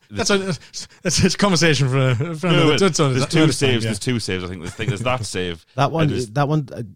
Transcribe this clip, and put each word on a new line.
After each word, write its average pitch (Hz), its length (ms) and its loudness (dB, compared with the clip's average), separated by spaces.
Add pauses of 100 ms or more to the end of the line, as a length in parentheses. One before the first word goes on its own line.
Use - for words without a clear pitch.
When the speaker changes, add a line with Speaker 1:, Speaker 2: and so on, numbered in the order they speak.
Speaker 1:
the 104 80 -16
Speaker 2:
That's 196 140 -2
a, 202 80 4
that's, - 480 -8 (160)
that's - 320 2
a - 20 -6
conversation 160 500 2
for, 131 280 2 (200)
for 160 120 -4
Speaker 1:
No, 170 60 4
Speaker 2:
another, 151 200 4
Speaker 1:
but 143 60 2
Speaker 2:
that's 185 200 2
another, 139 140 2
Speaker 1:
there's 127 100 2
Speaker 2:
that's 143 100 -2
Speaker 1:
two 156 60 4
Speaker 2:
another 156 140 4
Speaker 1:
saves. - 60 -6
Speaker 2:
time, 131 160 2
yeah. 117 100 0
Speaker 1:
There's 107 140 -2
two 123 200 -2
saves. 92 240 -4
I 92 40 -6
think 90 140 -10
there's, 87 120 -8
I - 20 -20
think 110 140 -4
there's 104 120 -4
that 123 240 -2
save. 87 440 -6
Speaker 3:
<laughs> - 60 -20
That 135 160 0
one, 160 120 0
Speaker 1:
And 151 80 2
there's 123 200 -4
Speaker 3:
that 143 160 0
one, 147 260 0
uh, 92 80 -10 (140)